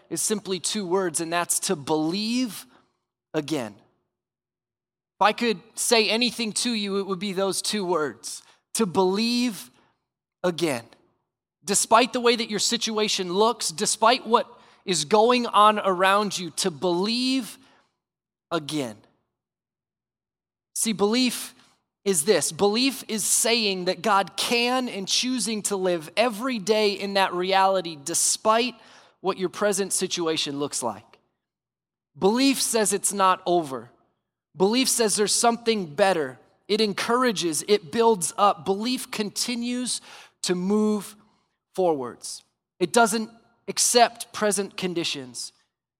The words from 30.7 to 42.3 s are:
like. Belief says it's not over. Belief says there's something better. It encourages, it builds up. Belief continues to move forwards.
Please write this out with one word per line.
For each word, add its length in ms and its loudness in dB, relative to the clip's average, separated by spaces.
like. 220 -6
Belief 440 2
says 320 0
it's 180 -2
not 320 2
over. 460 -2
Belief 320 2
says 260 2
there's 200 0
something 600 0
better. 440 2
It 120 2
encourages, 880 0
it 240 0
builds 460 2
up. 260 2
Belief 460 -4
continues 880 -4
to 100 0
move 600 0
forwards. 680 -2